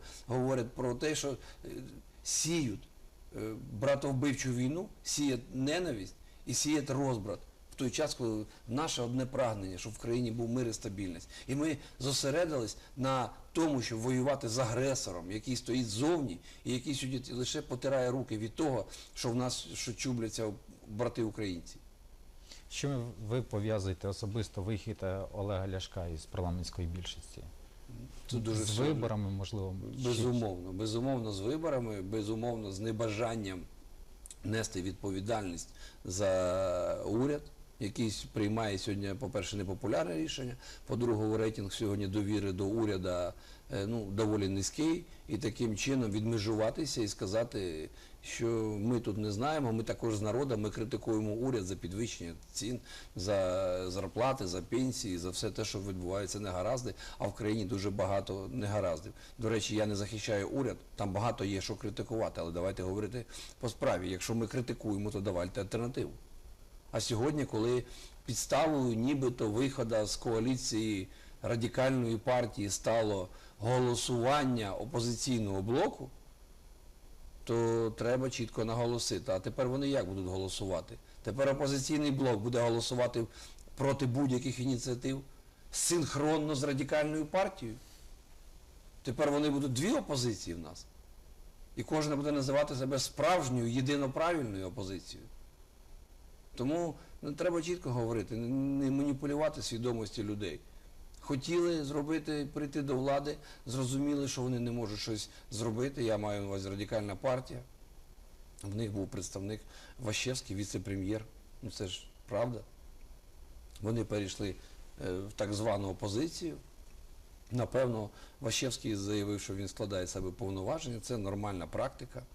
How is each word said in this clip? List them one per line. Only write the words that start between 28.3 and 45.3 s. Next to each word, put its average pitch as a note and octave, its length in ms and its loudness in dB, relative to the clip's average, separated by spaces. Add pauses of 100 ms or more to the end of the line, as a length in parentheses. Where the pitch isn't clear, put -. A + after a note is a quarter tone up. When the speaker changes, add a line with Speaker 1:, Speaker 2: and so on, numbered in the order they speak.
Speaker 1:
дуже A2 260 0
Speaker 2:
З G#2 120 -2
Speaker 1:
сильно. B2+ 120 2
Speaker 2:
виборами, A2 420 2
можливо, F#2+ 460 -2 (220)
чи C3 60 -4
Speaker 1:
Безумовно, A2 720 2
безумовно, A2+ 580 0
з G2 80 -4
виборами, B2 600 0
безумовно, A2 720 0
з F#2+ 80 -6
небажанням A2 840 0 (800)
нести G#2+ 380 0
відповідальність G2 880 -2 (360)
за F#2 1000 2
уряд, C3+ 360 2 (380)
який A2+ 280 0
с-, - 260 -4
приймає G#2+ 440 2
сьогодні, G2 420 -2
по-перше, G2+ 380 -2
непопулярне G#2+ 600 0
рішення, C3+ 380 -2 (300)
по-друге, A2 520 4
рейтинг G#2+ 360 0
сьогодні G2+ 340 2
довіри G2+ 440 2
до F#2+ 140 0
уряду, G2+ 440 2
е, F2 240 0 (540)
ну, A2+ 180 0
доволі G#2 420 4
низький, D#3 580 2 (220)
і D3 100 0